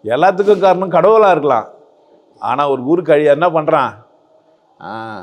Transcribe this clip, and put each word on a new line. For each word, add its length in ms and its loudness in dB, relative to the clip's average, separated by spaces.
எல்லாத்துக்கும் 600 0
காரணம் 320 0
கடவுளா 340 4
இருக்கலாம், 360 0
ஆனா 300 -4
ஒரு 140 -4
குரு 180 -2
கழியா 300 2
என்ன 180 0
பண்றான்? 420 -2
ஆ, 100 -16